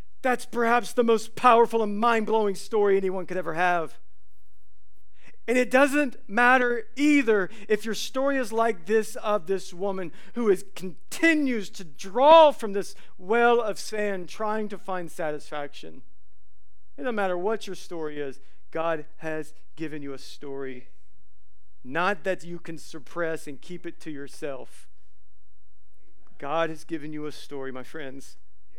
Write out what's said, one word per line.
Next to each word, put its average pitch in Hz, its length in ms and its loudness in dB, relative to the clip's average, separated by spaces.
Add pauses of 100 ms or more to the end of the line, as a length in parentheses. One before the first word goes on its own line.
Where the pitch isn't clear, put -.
(200)
That's 247 240 0
perhaps 233 480 2
the 247 100 4
most 226 320 2
powerful 233 480 8
and 208 160 0
mind-blowing 220 580 2
story 202 420 2
anyone 185 260 -2
could 180 140 -4
ever 160 160 -4
have. 175 440 0 (1500)
And 240 80 2
it 247 140 4
doesn't 277 460 4 (120)
matter 240 680 4
either 254 540 4 (220)
if 214 160 2
your 220 80 -2
story 277 420 0
is 226 160 -2
like 226 320 2
this 214 320 2
of 208 300 0
this 190 260 -2
woman 190 400 -2 (220)
who 226 160 2
is, 180 120 2 (120)
continues 254 960 0
to - 140 -6
draw 269 680 8
from 208 240 -2
this 196 200 -2 (220)
well 233 460 4
of 208 160 -2
sand 202 500 -2
trying 214 400 -2
to 202 80 -4
find 180 340 -2
satisfaction. 151 920 -4 (960)
It 285 40 -4
doesn't 247 120 -2
matter 190 240 2
what 202 280 0
your 190 100 -4
story 156 440 -4
is, 139 200 -4 (320)
God 160 340 0 (120)
has 156 360 -2 (220)
given 151 260 -4
you 139 100 -2
a 131 60 -4
story. 135 720 -4 (960)
Not 165 400 0
that 180 200 -2
you 175 140 -4
can 165 180 -4
suppress 160 680 -4
and 139 160 -4
keep 175 240 -6
it 165 140 -6
to 165 100 -4
yourself. 139 800 -4 (1500)
God 160 320 0
has 160 140 -4
given 156 300 -4
you 151 140 -4
a 143 60 -4
story, 135 380 -4
my 127 140 -6
friends, 139 520 -6 (420)